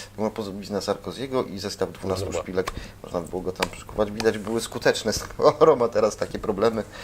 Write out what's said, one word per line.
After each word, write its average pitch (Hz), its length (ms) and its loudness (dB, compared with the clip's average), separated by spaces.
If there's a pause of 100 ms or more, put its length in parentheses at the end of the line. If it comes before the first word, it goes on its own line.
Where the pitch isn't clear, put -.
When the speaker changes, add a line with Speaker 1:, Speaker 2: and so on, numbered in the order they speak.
(160)
Speaker 1:
Była 107 140 0
pozowizna 98 520 -4
Sarkoziego 113 640 -2
i 98 160 -8
zestaw 95 320 -4
dwunastu 95 340 -2
Speaker 2:
Dobra. 85 160 -2
Speaker 1:
szpilek, 92 300 -2 (320)
można - 180 -4
było 92 200 -6
go 92 100 -4
tam - 180 -4
przykuwać. - 420 -2
Widać, 110 260 2
były 107 240 -2
skuteczne, 120 560 0
<laughs> - 60 -4
skoro 147 520 6
ma 120 120 4
teraz 107 300 4
takie 101 220 -4
problemy. 107 440 2 (200)